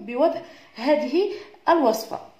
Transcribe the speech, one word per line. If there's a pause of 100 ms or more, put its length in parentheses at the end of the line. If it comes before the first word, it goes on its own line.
بوضع (340)
هذه (360)
الوصفة. (200)